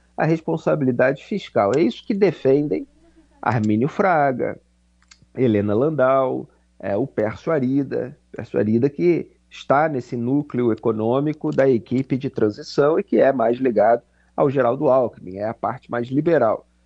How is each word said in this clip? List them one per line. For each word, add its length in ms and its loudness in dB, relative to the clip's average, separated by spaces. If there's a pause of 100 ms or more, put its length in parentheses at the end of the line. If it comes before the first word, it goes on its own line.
(160)
a 100 0
responsabilidade 1000 0
fiscal. 500 -2
É 60 2
isso 240 -2
que 80 -4
defendem 720 0 (560)
Armínio 460 0
Fraga, 720 -2 (760)
Helena 380 2
Landau, 760 0 (320)
é, 160 -4
o 120 -2
Pércio 440 -4
Arida, 640 -2 (160)
Pércio 280 -6
Arida 320 2
que 400 -2 (180)
está 400 0
nesse 260 -8
núcleo 560 0
econômico 800 -2
da 160 2
equipe 480 0
de 140 -4
transição 720 0
e 40 -4
que 160 0
é 140 4
mais 240 0
ligado 460 2 (340)
ao 140 2
Geraldo 380 0
Alckmin, 480 -2
é 100 -6
a 60 -6
parte 360 -8
mais 200 -6
liberal. 580 0 (180)